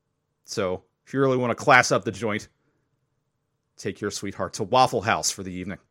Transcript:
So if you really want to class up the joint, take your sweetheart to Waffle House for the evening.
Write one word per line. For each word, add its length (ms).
So 400
if 60
you 80
really 160
want 140
to 140
class 280
up 120
the 80
joint, 360
take 240
your 100
sweetheart 440
to 100
Waffle 380
House 280
for 120
the 100
evening. 260